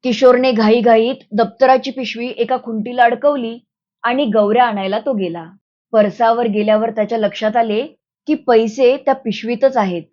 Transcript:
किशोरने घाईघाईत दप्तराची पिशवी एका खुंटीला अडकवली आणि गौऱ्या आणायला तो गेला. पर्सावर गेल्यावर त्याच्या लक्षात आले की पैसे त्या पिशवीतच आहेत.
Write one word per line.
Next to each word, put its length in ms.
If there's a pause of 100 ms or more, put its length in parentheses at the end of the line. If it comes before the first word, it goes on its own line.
किशोरने 500
घाईघाईत 600 (180)
दप्तराची 580
पिशवी 460
एका 280
खुंटीला 400
अडकवली 540 (440)
आणि 220
गौऱ्या 400
आणायला 340
तो 140
गेला. 380 (420)
पर्सावर 540
गेल्यावर 440
त्याच्या 280
लक्षात 380
आले 300 (400)
की 80
पैसे 640
त्या 180
पिशवीतच 600
आहेत. 260 (100)